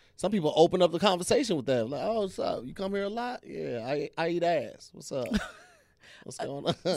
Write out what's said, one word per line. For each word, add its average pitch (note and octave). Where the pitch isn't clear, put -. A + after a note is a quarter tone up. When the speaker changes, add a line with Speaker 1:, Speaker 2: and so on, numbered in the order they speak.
Speaker 1:
some G3+
people E3
open F3
up E3+
the E3
conversation F#3+
with A#2+
that. B2
Like, C3+
"Oh, A3
what's F#3+
up? -
You C#3
come G3
here G3
a G3+
lot?" A#3+
"Yeah, C3+
I, C#3+
I E3
eat E3+
ass. D#3
What's -
up?" B2+
Speaker 2:
<laughs> G#3+
Speaker 1:
What's -
going C3
on? E3